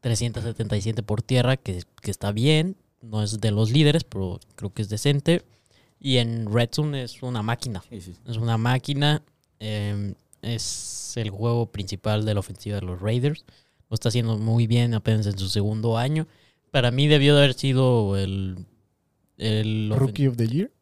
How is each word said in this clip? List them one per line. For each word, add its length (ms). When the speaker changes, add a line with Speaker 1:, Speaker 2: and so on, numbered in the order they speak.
Speaker 1:
Trescientas 420
setenta 340
y 40
siete 200
por 220
tierra, 340
que, 240
que 100
está 220
bien, 420
no 220
es 160
de 120
los 200
líderes, 320
pero 360
creo 180
que 100
es 60
decente. 540
Y 200
en 360
Red 200
Zone 280
es 220
una 180
máquina. 480
Speaker 2:
Sí, 120
sí. 140
Speaker 1:
Es 80
una 220
máquina, 680
em, 560
es 760
el 140
juego 380
principal 580
de 80
la 80
ofensiva 360
de 80
los 160
Raiders. 440
Lo 40
está 160
haciendo 280
muy 300
bien 280
apenas 320
en 120
su 80
segundo 500
año. 300
Para 200
mí 160
debió 280
de 80
haber 100
sido 640
el, 480
el 560
ofen- 40
Speaker 3:
Rookie 300
of 80
the 140
Year. 220